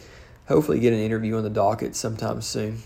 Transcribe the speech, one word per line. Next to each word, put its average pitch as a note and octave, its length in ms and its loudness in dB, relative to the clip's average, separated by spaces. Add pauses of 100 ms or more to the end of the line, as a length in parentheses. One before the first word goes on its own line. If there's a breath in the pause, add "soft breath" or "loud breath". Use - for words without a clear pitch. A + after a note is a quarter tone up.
(500 loud breath)
Hopefully D3+ 300 4
get A#2 140 4
an A2 60 2
interview A2 360 -2
on A2+ 80 0
the G#2+ 60 -4
docket G#2+ 460 0
sometime A2 460 -4
soon, A2 440 -4